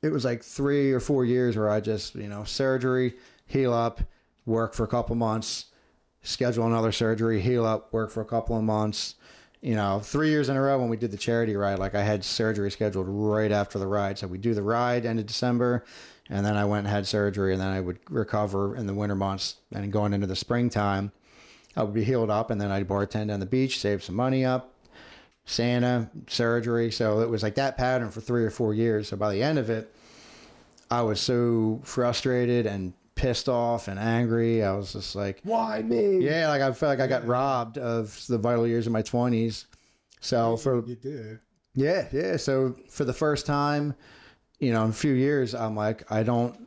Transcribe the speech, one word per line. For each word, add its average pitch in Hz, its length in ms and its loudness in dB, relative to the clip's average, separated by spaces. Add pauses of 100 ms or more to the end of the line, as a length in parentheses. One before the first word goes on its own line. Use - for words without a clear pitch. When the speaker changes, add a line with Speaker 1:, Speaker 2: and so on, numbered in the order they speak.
Speaker 1:
it 156 100 0
was, 139 120 0
like, 120 180 -2
three 139 500 2
or 127 80 2
four 135 240 2
years 123 320 2
where 107 140 2
I 107 100 2
just, 107 340 -4
you 101 140 -10
know, 101 160 -10
surgery, 127 720 0 (320)
heal 131 260 0
up, 117 300 0 (420)
work 113 300 0
for 117 100 0
a 107 40 -4
couple 117 280 -2
months, 110 500 -2 (560)
schedule 117 440 0
another 113 260 2
surgery, 113 480 2
heal 117 240 2
up, 110 280 0
work 110 180 -2
for 113 100 -6
a 107 60 -6
couple 113 280 -2
of 110 100 0
months. 107 500 -2 (480)
You 113 140 0
know, 101 240 0
three 147 280 0
years 147 220 2
in 135 60 0
a 135 40 2
row 139 180 4
when 120 120 0
we 113 80 -2
did 113 120 -2
the 101 60 -8
charity 117 400 0
ride, 98 220 0
like, 98 160 -4
I 101 80 2
had 104 200 0
surgery 104 480 0
scheduled 95 380 -2
right 107 420 0
after 104 280 0
the 98 80 -2
ride. 98 320 -2
So 101 80 -8
we 90 100 -8
do 110 160 0
the 104 100 0
ride 120 440 0
end 113 140 -2
of 107 40 -4
December, 120 600 0 (440)
and 101 160 0
then 104 100 2
I 104 120 2
went 101 200 0
and 104 80 0
had 98 120 -2
surgery, 101 480 0
and 95 80 0
then 95 60 -2
I 95 120 -2
would 90 180 -6 (120)
recover 101 680 -2
in 117 100 -4
the 98 60 -4
winter 104 220 -2
months. 98 420 -4 (160)
And 101 180 -6
going 104 220 0
into 101 140 0
the 92 100 -4
springtime, 104 760 0 (680)
I - 40 0
would 101 120 -4
be 110 100 0
healed 117 240 2
up, 107 220 0
and 104 100 -2
then 101 100 0
I'd 98 160 0
bartend 101 460 -2
on 101 80 -4
the 95 60 -6
beach, 131 340 0
save 101 240 -2
some 90 120 -8
money 131 280 2
up, 127 300 -2 (720)
Santa, 120 640 0 (160)
surgery. 117 640 2
So 110 300 2
it 117 100 2
was, 110 120 0
like, 104 120 -2
that 135 240 0
pattern 127 320 0
for 107 100 -12
three 120 240 0
or 107 60 0
four 107 240 0
years. 107 340 0
So - 80 -8
by 104 160 0
the 98 100 0
end 151 160 2
of 113 120 -2
it, 113 240 -4 (960)
I 120 120 2
was 107 180 0
so 117 640 2
frustrated 120 840 0
and 95 260 -4 (220)
pissed 123 340 0
off 120 400 0
and 95 100 -6
angry. 117 640 2
I 98 140 2
was 101 160 -6
just 101 220 -10
like, 98 300 -4
Speaker 2:
"Why 220 380 -2
me?" 220 360 2
Speaker 1:
Yeah, 160 300 2
like, 143 140 2
I 135 100 2
felt 143 180 0
like 131 100 0
I 131 60 2
got 123 180 0
Speaker 2:
Yeah. 117 60 -2
Speaker 1:
robbed 123 480 0
of 117 500 -4
the 120 100 0
vital 117 280 2
years 117 200 2
of 120 60 0
my 110 100 2
twenties. 117 640 0 (540)
So 117 300 2
Speaker 2:
Yeah, 117 60 2
Speaker 1:
for 120 300 0
Speaker 2:
you 120 100 -10
did. 117 420 -10 (360)
Speaker 1:
Yeah, 151 380 2
yeah. 170 240 0
So 131 380 0 (140)
for - 160 -4
the 127 80 -2
first 151 340 0
time, 147 480 0 (640)
you 120 140 2
know, 110 120 2
in 110 60 2
a 110 40 -2
few 147 200 0
years, 131 400 2
I'm 113 220 -4
like, 107 360 -2
"I 110 100 2
don't 120 340 2 (100)